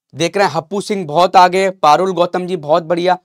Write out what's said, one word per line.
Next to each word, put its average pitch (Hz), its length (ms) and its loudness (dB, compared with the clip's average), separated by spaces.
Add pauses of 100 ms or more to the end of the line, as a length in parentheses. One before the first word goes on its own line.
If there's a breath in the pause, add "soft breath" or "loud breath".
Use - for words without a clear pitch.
(160)
देख 160 220 -4
रहे 202 100 2
हैं 135 60 -4
हप्पू 175 280 -6
सिंह 196 240 -6
बहुत 175 300 0
आगे, 185 340 4
पारुल 180 420 2
गौतम 175 360 -2
जी 180 100 -6
बहुत 156 260 -2
बढ़िया, 175 420 -2